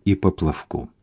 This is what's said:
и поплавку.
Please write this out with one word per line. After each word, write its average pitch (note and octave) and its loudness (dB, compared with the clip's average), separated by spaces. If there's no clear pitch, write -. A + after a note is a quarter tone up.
и G2+ 4
поплавку. - -2